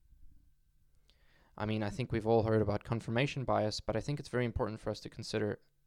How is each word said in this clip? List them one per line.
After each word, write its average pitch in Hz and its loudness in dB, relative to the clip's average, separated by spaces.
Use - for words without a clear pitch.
I 104 -6
mean, 107 0
I 101 -2
think 120 -4
we've 110 0
all 113 6
heard 110 6
about 101 2
confirmation 117 -2
bias, 107 2
but 110 -2
I 110 0
think 147 -4
it's - -14
very 123 0
important 107 -2
for - -4
us 104 -6
to - -14
consider, 107 -2